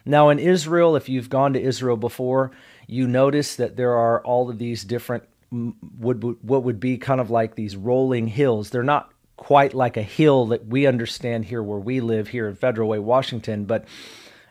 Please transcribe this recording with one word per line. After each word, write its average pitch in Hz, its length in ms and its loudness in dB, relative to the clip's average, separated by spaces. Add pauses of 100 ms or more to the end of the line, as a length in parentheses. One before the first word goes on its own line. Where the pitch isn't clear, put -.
Now 147 240 6
in 147 100 4
Israel, 170 560 2
if 131 140 -2
you've 127 200 -6
gone 135 240 2
to 131 80 -2
Israel 127 360 0
before, 127 540 -2 (360)
you 123 200 -2
notice 139 480 2
that 110 220 -4
there 123 160 0
are 117 320 2
all 123 240 0
of 117 80 -8
these 117 260 -6
different, 117 400 -6 (280)
m-, 120 240 -6 (240)
would, 117 240 -2
would, 117 180 -4
what 127 220 0
would 120 160 -2
be 127 180 -2
kind 131 240 -2
of 107 80 -6
like 113 260 0
these 101 220 -8
rolling 123 500 0
hills. 113 420 0
They're 123 140 -4
not 143 280 -2 (260)
quite 139 360 4
like 127 240 0
a 110 40 -4
hill 131 460 4
that 110 200 -2
we 135 180 0
understand 117 600 -2
here 113 180 -6
where 104 160 -6
we 123 220 -4
live 113 280 -2
here 117 180 -4
in 98 80 -8
Federal 113 340 0
Way, 107 100 -2
Washington, 110 680 -2
but 107 200 -2 (640)